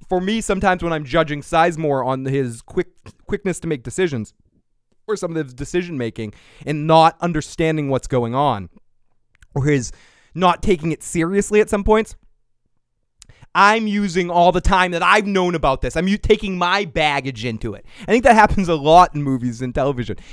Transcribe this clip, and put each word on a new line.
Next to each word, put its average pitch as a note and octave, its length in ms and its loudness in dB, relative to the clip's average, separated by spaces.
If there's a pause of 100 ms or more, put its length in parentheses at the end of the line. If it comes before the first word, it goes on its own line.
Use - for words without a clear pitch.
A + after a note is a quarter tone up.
for F#3 100 0
me, G#3+ 220 -2
sometimes F#3 420 -2
when E3+ 80 -2
I'm D3+ 140 -6
judging D3 360 -2
Sizemore D#3 640 0
on C3 200 -4
his C3 360 -4
quick, - 280 -6 (360)
quickness F#3 360 -6
to E3 80 -6
make C3+ 140 -6
decisions C3+ 500 -4 (760)
or G#3+ 80 -4
some F3 220 -6
of D3+ 80 -4
his B2+ 80 -16
decision-making B2+ 800 -6 (320)
and D3 200 -4
not D#3+ 360 6
understanding D#3+ 680 -4
what's C3 200 -2
going A#2+ 280 -2
on A#2+ 320 -2 (880)
or C3+ 80 -4
his C#3 300 0 (420)
not F3 260 0
taking E3 300 0
it - 120 -6
seriously G3 580 0
at G#3+ 80 0
some G3+ 160 -2
points, G#3+ 300 2 (1400)
I'm G#3+ 320 4
using G3 440 -2
all F3 240 4
the F3 80 -2
time F#3 300 2
that E3+ 120 -4
I've G3+ 240 4
known F#3 280 0
about C3+ 260 0
this. B2+ 160 -4
I'm F3 100 0
u-, G3+ 100 0
taking G#3+ 400 0
my F3+ 280 0
baggage C#3 580 -4
into A2+ 300 -6
it. - 120 -18 (180)
I - 20 -18
think A#3 180 2
that B3+ 120 8
happens G#3 340 4
a E3 60 0
lot D#3+ 380 6
in D3 100 -4
movies B2 380 -4
and B2 140 -6
television. B2 400 -4 (180)